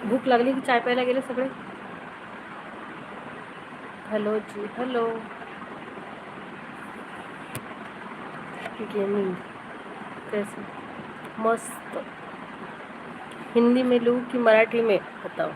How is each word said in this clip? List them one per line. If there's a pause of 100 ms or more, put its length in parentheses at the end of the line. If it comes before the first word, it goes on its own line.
भूख
लगली
कि
चाय
प्यायला
गेले
सगळे? (2500)
हेलो
जी, (120)
हेलो। (3500)
गेमिंग (960)
कैसे? (800)
मस्त। (1500)
हिंदी
में
लूँ
कि
मराठी
में? (240)
बताओ।